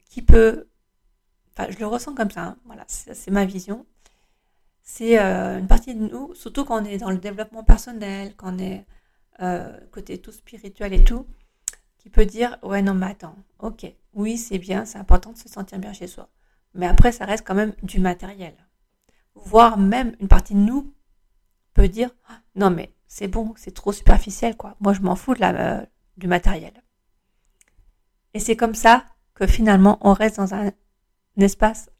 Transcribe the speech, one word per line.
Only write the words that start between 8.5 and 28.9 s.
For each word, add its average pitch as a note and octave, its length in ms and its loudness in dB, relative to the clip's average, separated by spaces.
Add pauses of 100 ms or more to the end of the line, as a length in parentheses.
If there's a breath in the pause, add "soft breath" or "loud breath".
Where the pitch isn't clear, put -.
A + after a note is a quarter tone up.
on F#3 40 -12
est, F#3+ 260 -12 (560)
euh, F3+ 380 -10 (120)
côté - 280 -18
tout A3 120 -20
spirituel G3+ 600 -16
et F#3 100 8
tout, B3+ 240 2 (680)
qui - 120 -20
peut - 160 4
dire, « A3+ 380 -6
Ouais, G3 180 -6
non, G3 120 -4
mais F#3 140 -6
attends, F3 280 -20 (240)
ok, - 260 -16 (280)
oui, A3 240 -8
c'est G3+ 220 -10
bien, F#3+ 260 -10
c'est G#3+ 120 -20
important G3 340 2
de A#3 60 -20
se - 120 -20
sentir G3 300 -16
bien G3+ 140 -16
chez F3+ 140 -18
soi. » - 220 -20 (440)
Mais F3+ 140 -6
après, A#3 240 8
ça A#3 140 -10
reste G#3+ 200 -6
quand F#3+ 100 -6
même G#3+ 280 -4
du F#3+ 160 -8
matériel. F#3 560 -8 (800)
Voire A3+ 420 2
même A3+ 420 -2
une G3 80 -10
partie - 260 6
de G3+ 60 2
nous C4+ 340 -2 (800)
peut G3+ 140 8
dire, « A3+ 240 -6 (440 loud breath)
Non, G3 140 0
mais E3+ 240 -8 (140)
c'est - 200 -14
bon, A3 300 -8
c'est - 160 -20
trop - 180 -10
superficiel, G3+ 680 4
quoi. G3+ 220 -20
Moi, G3 140 0
je F#3+ 80 -6
m'en F3+ 140 -2
fous B3+ 180 -4
de B3 60 -8
la, F3+ 400 -4
euh, - 60 -16 (320)
du F#3 100 -12
matériel. » F3 460 0 (1600)
Et G#3+ 40 -10
c'est A3+ 160 -2
comme A3+ 200 -4
ça A#3 300 4 (280)